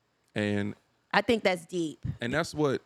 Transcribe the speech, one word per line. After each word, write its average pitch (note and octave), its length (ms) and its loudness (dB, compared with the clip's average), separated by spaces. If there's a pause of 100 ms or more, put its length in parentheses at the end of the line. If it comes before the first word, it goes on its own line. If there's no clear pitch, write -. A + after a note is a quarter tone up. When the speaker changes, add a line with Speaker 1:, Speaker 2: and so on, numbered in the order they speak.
(340)
Speaker 1:
And G#2 400 0 (400)
Speaker 2:
I G3+ 80 4
think A3 220 2
that's F3+ 220 2
deep. E3 400 -6 (160)
Speaker 1:
and A#2+ 120 -4
that's D#3 220 -2
what, D3 300 2